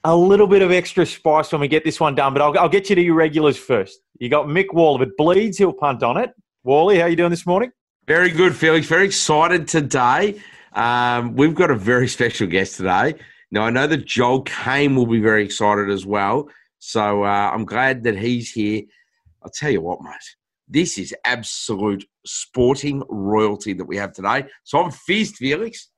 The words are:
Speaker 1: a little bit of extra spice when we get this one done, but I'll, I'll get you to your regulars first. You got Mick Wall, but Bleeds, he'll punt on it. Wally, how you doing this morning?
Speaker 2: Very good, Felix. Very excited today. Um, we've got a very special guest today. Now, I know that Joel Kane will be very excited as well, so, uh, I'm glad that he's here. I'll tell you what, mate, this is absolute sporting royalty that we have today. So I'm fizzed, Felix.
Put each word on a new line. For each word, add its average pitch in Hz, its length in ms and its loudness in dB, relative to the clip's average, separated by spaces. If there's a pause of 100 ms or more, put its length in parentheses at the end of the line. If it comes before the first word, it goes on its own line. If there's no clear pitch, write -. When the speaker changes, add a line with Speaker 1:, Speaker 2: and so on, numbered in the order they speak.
Speaker 1:
a 160 100 2
little 196 320 6
bit 196 160 4
of 180 100 2
extra 175 340 0
spice 156 480 0
when 147 80 -2
we 143 80 -2
get 156 160 0
this 160 160 -4
one 147 120 0
done, 139 200 0
but 143 80 0
I'll, 147 180 2
I'll 170 100 4
get 196 200 0
you 190 80 4
to 175 40 4
your 170 140 2
regulars 156 400 2
first. - 460 -4 (180)
You 123 80 -8
got 147 200 0
Mick 180 260 -2
Wall, 160 240 4
but 127 180 -2
Bleeds, 185 420 2
he'll 185 140 2
punt 131 320 -2
on 123 140 0
it. 240 140 -4 (320)
Wally, 165 360 4
how 170 60 2
you 170 100 0
doing 175 140 0
this 170 160 -4
morning? 196 260 -2 (360)
Speaker 2:
Very 175 220 4
good, 165 280 2
Felix. 160 300 2
Very 180 180 2
excited 165 640 0
today. 151 720 0 (320)
Um, 120 640 0
we've 151 180 4
got 165 160 2
a 123 40 2
very 123 340 0
special 117 360 -2
guest 95 300 -2
today. 98 400 0 (360)
Now, 104 120 -2
I 113 60 0
know 131 180 0
that 151 180 -2
Joel 123 360 0
Kane 139 560 -2
will 123 100 2
be 113 140 2
very 107 240 2
excited 104 440 0
as 95 160 -4
well, 104 440 -2 (300)
so, 104 440 -2
uh, 101 300 0
I'm 110 100 -6
glad 120 400 -2
that 110 140 0
he's 120 340 -4
here. 107 300 -4 (640)
I'll 85 80 -18
tell 147 180 -6
you 101 100 0
what, 87 220 -8
mate, - 100 -18 (560)
this 165 300 -2
is 90 160 -12 (120)
absolute 104 800 -4 (200)
sporting 139 840 -2
royalty 104 640 -2
that 90 100 -10
we 87 140 -8
have 101 160 -8
today. 117 320 -4 (180)
So 151 180 -2
I'm 180 80 -4
fizzed, - 460 -6
Felix. 160 640 -8